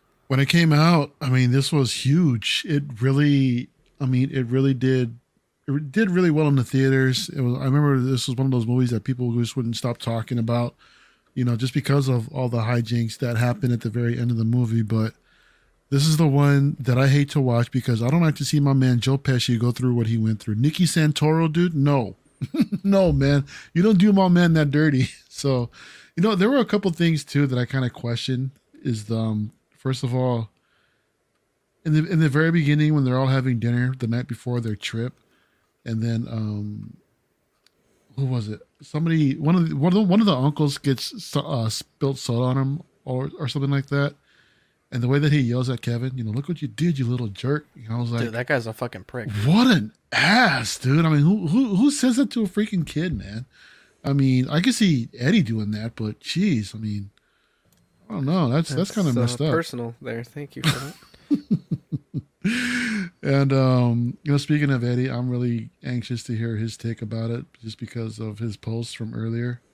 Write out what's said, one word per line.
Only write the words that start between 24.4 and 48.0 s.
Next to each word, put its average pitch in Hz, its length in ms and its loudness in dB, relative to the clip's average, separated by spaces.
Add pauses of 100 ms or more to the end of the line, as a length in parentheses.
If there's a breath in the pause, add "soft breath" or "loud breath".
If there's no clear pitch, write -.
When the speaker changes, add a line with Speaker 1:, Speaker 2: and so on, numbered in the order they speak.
Speaker 1:
that 151 180 2
dirty. 143 420 2
<laughs> - 60 -20 (160)
So, 127 360 -2 (440 loud breath)
you 170 80 0
know, 214 140 2
there 196 140 4
were 285 80 4
a 233 80 2
couple 196 260 0
things, 160 320 0
too, 143 220 0
that 127 120 -2
I 123 60 0
kinda 127 240 -2
questioned 123 640 -4 (340)
is, 110 220 -4
the, 113 120 -4
um, 110 320 -2 (260)
first 131 280 -6
of 123 100 -4
all, 123 360 -2 (1400)
in 156 80 2
the, 156 180 4
in 160 80 2
the 160 80 4
very 156 240 2
beginning 151 420 4
when 143 100 2
they're 127 120 0
all 135 120 2
having 131 300 0
dinner 123 400 0
the 120 80 -6
night 117 220 -2
before 123 320 -6
their 110 160 -4
trip, 117 380 -8 (720)
and 113 160 -4
then, 117 280 -2
um, 104 680 -8 (1160)
who 135 120 -2
was 120 240 -2
it? 107 100 -10 (220)
Somebody, 156 540 0
one 160 200 2
of 165 140 2
the, 151 40 -4
one 147 140 0
of 180 60 2
the, 214 80 4
one 202 180 4
of 226 60 4
the 170 100 2
uncles 143 400 0
gets 143 480 -4
so-, - 160 -4
uh, 127 300 -4
spilt - 480 -6
soda 120 260 -2
on 127 140 0
him 135 240 -4 (240)
or, 127 320 -6
or 143 100 -6
something 139 220 -4
like 139 160 -2
that. 143 280 -2 (760 soft breath)
And 120 100 -4
the 123 60 0
way 139 100 2
that 147 140 2
he 151 80 4
yells 123 300 -2
at 120 100 -6
Kevin, 120 380 -4
you 123 60 -6
know, 110 60 -4
"Look 135 160 -6
what 175 140 -6
you 147 80 -6
did, 147 300 -2
you 127 80 0
little 120 220 -2
jerk." 139 460 -4
You 113 140 -16
know, 113 80 -4
I 120 40 -2